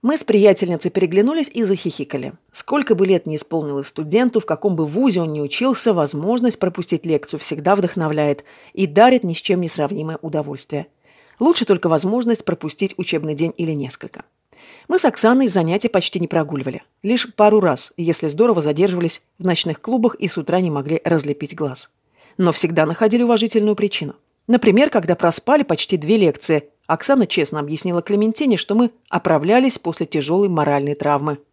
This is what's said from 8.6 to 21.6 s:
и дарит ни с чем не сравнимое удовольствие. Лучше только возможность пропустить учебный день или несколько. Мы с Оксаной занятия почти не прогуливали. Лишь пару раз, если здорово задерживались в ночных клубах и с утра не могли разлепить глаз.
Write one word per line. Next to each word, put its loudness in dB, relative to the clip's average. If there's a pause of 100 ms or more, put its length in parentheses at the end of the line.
и 0
дарит 6
ни -4
с -6
чем 0
не -4
сравнимое -4
удовольствие. -6 (520)
Лучше 2
только 2
возможность 0
пропустить -4
учебный -4
день -2
или -4
несколько. -8 (600)
Мы 2
с 2
Оксаной 2
занятия 0
почти -2
не -2
прогуливали. -4 (180)
Лишь -2
пару 6
раз, 0
если -2
здорово 2
задерживались 0 (160)
в -6
ночных -2
клубах 0
и -4
с -6
утра 0
не 0
могли -2
разлепить -2
глаз. -8 (460)